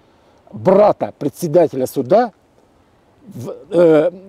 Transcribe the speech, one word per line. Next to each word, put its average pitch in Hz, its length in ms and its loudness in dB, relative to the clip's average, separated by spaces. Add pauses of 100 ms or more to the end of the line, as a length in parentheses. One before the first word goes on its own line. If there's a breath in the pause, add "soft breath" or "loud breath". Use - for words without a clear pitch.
(520 soft breath)
брата 185 680 2
председателя 147 680 -2
суда 180 460 -2 (920)
в, 160 280 -14 (160)
э, 160 400 2 (180)